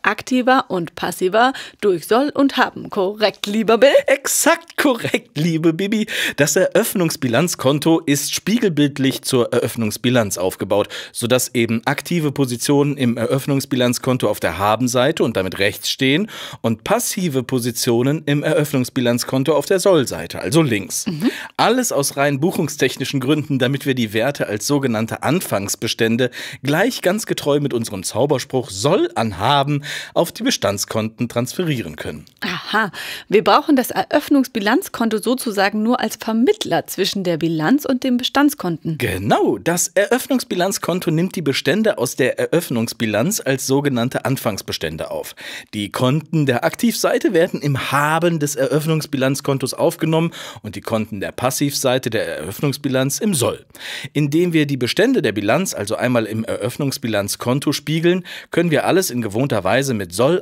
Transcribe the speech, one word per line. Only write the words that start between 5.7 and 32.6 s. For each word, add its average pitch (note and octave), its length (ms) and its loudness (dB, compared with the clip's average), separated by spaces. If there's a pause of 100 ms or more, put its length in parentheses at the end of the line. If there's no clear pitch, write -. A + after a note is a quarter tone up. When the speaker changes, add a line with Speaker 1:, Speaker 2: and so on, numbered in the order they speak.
Speaker 2:
Bibi. G3+ 340 0 (300)
Das D3 200 2
Eröffnungsbilanzkonto D#3+ 1400 2
ist C#3+ 340 -2
spiegelbildlich D3 880 0
zur A#2+ 280 2
Eröffnungsbilanz A#2 880 0
aufgebaut, G2 520 0 (220)
sodass A#2+ 440 0
eben A#2 320 0
aktive D3+ 460 -2
Positionen C#3+ 680 0
im A#2+ 180 2
Eröffnungsbilanzkonto B2+ 1120 0
auf G#2 120 -2
der E2+ 180 -2
Habenseite B2 640 2
und A2+ 140 0
damit F#2 200 -2
rechts G2+ 300 0
stehen C#3+ 400 2 (320)
und A2+ 240 -2
passive F3+ 600 0
Positionen B2 840 0
im C#3+ 160 0
Eröffnungsbilanzkonto C3 1120 0
auf C#3+ 80 0
der F#3+ 160 2
Sollseite, G#2 580 0
also D3 220 2
links. A2 460 -2
Speaker 1:
Mhm. F3+ 240 -2 (260)
Speaker 2:
Alles A#3 360 2
aus C#3 260 -2
rein C#3+ 220 2
buchungstechnischen C#3+ 800 0
Gründen, C#3+ 380 0
damit C3 280 0
wir C3+ 80 2
die A2+ 180 -2
Werte B2+ 360 -2
als G#2 180 -4
sogenannte A#2 560 0
Anfangsbestände A#2 1080 0 (320)
gleich E3+ 380 0
ganz B2+ 240 0
getreu D3 300 0
mit C#3+ 180 0
unserem G#2+ 300 -4
Zauberspruch B2+ 640 -2
Soll D3 460 0
anhaben C#3 680 0 (280)
auf F3 200 0
die - 100 -12
Bestandskonten A2 840 -2
transferieren A#2+ 640 -4
können. D#2+ 300 -10 (160)
Speaker 1:
Aha, G3 500 -4 (380)